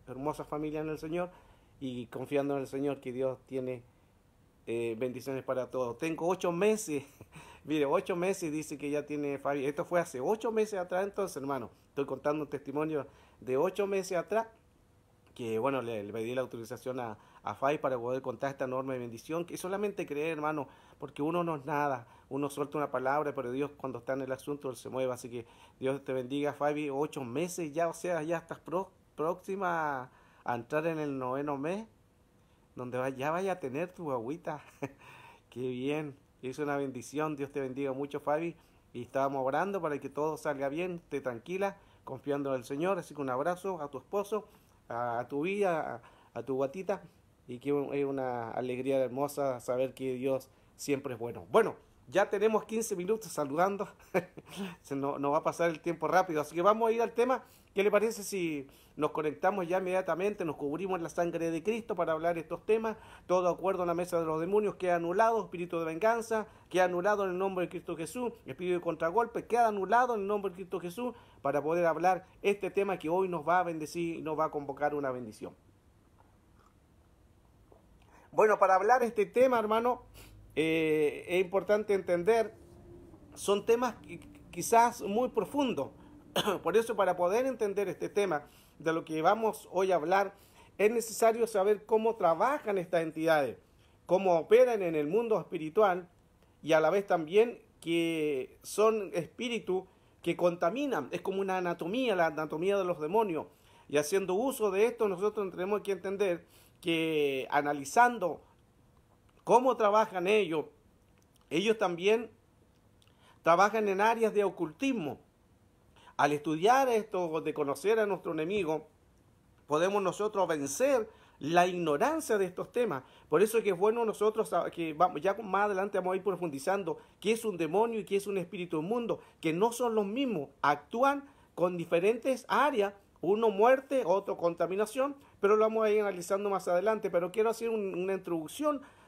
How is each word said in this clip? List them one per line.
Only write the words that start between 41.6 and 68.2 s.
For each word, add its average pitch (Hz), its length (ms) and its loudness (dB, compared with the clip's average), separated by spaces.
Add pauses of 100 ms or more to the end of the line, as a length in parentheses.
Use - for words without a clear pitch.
confiando 139 500 -4
en 127 60 0
el 120 60 -12
Señor. 175 340 -2
Así 151 160 -12
que 147 60 -8
un 135 80 -4
abrazo 170 520 -2
a 143 80 -8
tu 131 80 -10
esposo, 202 520 -4 (380)
a, 120 320 -2
a 123 80 -6
tu 143 140 -4
vida, 175 600 -2 (320)
a, 120 60 -8
a 120 40 -6
tu 131 120 -4
guatita, 180 460 -2 (460)
y 123 120 -12
que 143 140 -2
un-, 139 200 -2
es 143 120 0
una 127 460 -4
alegría 127 460 -2
hermosa 131 640 -2
saber 127 320 -2
que 131 200 -4
Dios 131 360 -2 (260)
siempre 139 400 -4
es 107 40 -12
bueno. 117 320 -8
Bueno, 180 240 6 (320)
ya 185 220 2
tenemos 208 340 2
quince 220 320 -4
minutos 180 360 -2
saludando. 175 560 0 (260)
<laughs> 180 680 -6
Se - 140 -8
no-, 135 240 -2
nos 143 140 0
va 156 60 2
a 156 40 0
pasar 170 260 0
el 156 120 -6
tiempo 160 260 -4
rápido, 170 340 2
así 151 140 -8
que 170 60 0
vamos 220 280 4
a - 20 4
ir 226 100 0
al 226 100 0
tema. 247 320 0 (320)
¿Qué 196 80 2
le 208 80 2
parece 208 320 0
si 165 440 -4 (280)
nos 147 160 0
conectamos 165 560 -2
ya 180 100 0
inmediatamente, 185 680 -2
nos 151 120 -4
cubrimos 165 420 -4
en 170 60 -8
la 156 60 -6
sangre 170 420 -2
de 165 100 -4
Cristo 220 340 -4
para 165 180 0
hablar 165 240 0
estos 165 280 -8
temas? 220 320 0 (300)
Todo 180 200 2
acuerdo 180 360 0
en 175 40 0
la 170 60 2
mesa 175 260 -2
de 165 60 0
los 156 140 -2
demonios 196 360 0
queda 175 200 0
anulado, 196 480 2
espíritu 170 340 -6
de 165 80 -2
venganza, 220 640 0 (220)
queda 180 160 4
anulado 190 400 0
en 190 60 -2
el 180 60 -4
nombre 185 280 -2
de 170 40 -6
Cristo 170 260 -8
Jesús, 226 380 -6 (120)